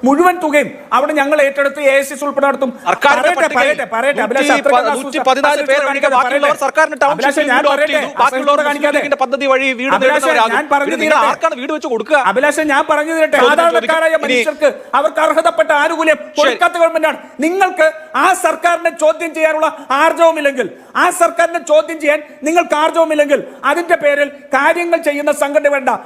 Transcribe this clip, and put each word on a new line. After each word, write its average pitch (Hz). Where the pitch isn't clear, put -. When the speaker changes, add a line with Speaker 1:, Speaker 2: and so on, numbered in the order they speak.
Speaker 1:
മുഴുവൻ 339
തുകയും 285
അവിടെ 294
ഞങ്ങൾ 285
ഏറ്റെടുത്ത് 277
എ 269
ഐ -
സി 294
സി -
ഉൾപ്പെടെ 277
നടത്തും. 269
Speaker 2:
സർക്കാരിന്റെ 269
Speaker 1:
പറയട്ടെ, 269
Speaker 2:
പട്ടികയിൽ 240
Speaker 1:
പറയട്ടെ, 277
പറയട്ടെ, 262
അഭിലാഷ്, 269
Speaker 2:
നൂറ്റി 277
Speaker 1:
അത്രയ്ക്ക് 247
Speaker 2:
നൂറ്റി 285
പതിനാല് 285
Speaker 1:
അസൂയ 294
Speaker 2:
പേരൊഴികെ 277
Speaker 1:
കാണിക്കാതെ 277
Speaker 2:
ബാക്കിയുള്ളവർ 277
Speaker 1:
പറയട്ടെ. 294
Speaker 2:
സർക്കാരിന്റെ 302
ടൗൺഷിപ്പ് 294
Speaker 1:
അഭിലാഷ്, 285
ഞാൻ 254
Speaker 2:
വീട് 285
Speaker 1:
പറയട്ടെ, 285
Speaker 2:
ഓപ്റ്റ് 294
ചെയ്തു. 208
ബാക്കിയുള്ളവർ 277
Speaker 1:
അസൂയ 294
കാണിക്കാതെ. 294
Speaker 2:
മുസ്ലിം 285
ലീഗിന്റെ 277
പദ്ധതി 262
വഴി 269
വീട് 254
Speaker 1:
അഭിലാഷ്, 277
Speaker 2:
നേടുന്നവരാകും. 233
Speaker 1:
ഞാൻ 294
പറഞ്ഞു 285
Speaker 2:
ഇത് -
നിങ്ങൾ 311
Speaker 1:
തീരട്ടെ. 233
Speaker 2:
ആർക്കാണ് 320
വീട് 269
വെച്ച് 302
കൊടുക്കുക? 226
Speaker 1:
അഭിലാഷ്, 294
ഞാൻ 285
പറഞ്ഞു 302
തീരട്ടെ. 302
Speaker 2:
ചോദ്യം 262
Speaker 1:
സാധാരണക്കാരായ 320
Speaker 2:
ചോദിക്കും. 320
ഇനി 254
Speaker 1:
മനുഷ്യർക്ക് 294
അവർക്ക് 302
അർഹതപ്പെട്ട 320
ആനുകൂല്യം 320
Speaker 2:
ശരി. -
Speaker 1:
കൊടുക്കാത്ത 302
ഗവൺമെന്റാണ്. 320
നിങ്ങൾക്ക് 359
ആ 339
സർക്കാരിനെ 330
ചോദ്യം 320
ചെയ്യാനുള്ള 311
ആർജവമില്ലെങ്കിൽ, 311
ആ 339
സർക്കാരിനെ 330
ചോദ്യം 311
ചെയ്യാൻ 294
നിങ്ങൾക്ക് 330
ആർജവമില്ലെങ്കിൽ, 311
അതിന്റെ 339
പേരിൽ 285
കാര്യങ്ങൾ 339
ചെയ്യുന്ന 294
സംഘടന 285
വേണ്ട. 254